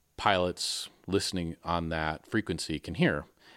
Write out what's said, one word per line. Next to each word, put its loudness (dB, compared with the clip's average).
pilots 2
listening 0
on 0
that -2
frequency -2
can -8
hear. 2